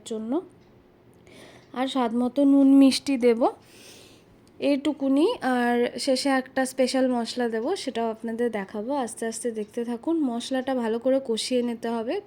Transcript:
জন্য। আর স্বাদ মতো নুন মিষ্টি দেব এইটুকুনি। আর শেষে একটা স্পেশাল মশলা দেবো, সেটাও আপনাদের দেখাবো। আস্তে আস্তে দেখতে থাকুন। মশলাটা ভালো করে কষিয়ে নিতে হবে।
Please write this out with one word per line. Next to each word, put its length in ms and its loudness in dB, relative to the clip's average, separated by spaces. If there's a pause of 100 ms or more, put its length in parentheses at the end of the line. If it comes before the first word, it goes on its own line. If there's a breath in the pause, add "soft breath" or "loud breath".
জন্য। 360 -4 (1300 loud breath)
আর 140 -4
স্বাদ 280 -2
মতো 300 0
নুন 300 6
মিষ্টি 420 6
দেব 300 4 (1120 loud breath)
এইটুকুনি। 840 2
আর 560 0
শেষে 300 0
একটা 380 0
স্পেশাল 420 0
মশলা 400 -2
দেবো, 280 -2
সেটাও 340 -4
আপনাদের 400 -4
দেখাবো। 420 -6
আস্তে 340 -4
আস্তে 240 -6
দেখতে 340 -8
থাকুন। 360 -4
মশলাটা 540 -4
ভালো 240 -2
করে 260 2
কষিয়ে 380 -2
নিতে 260 -4
হবে। 380 -4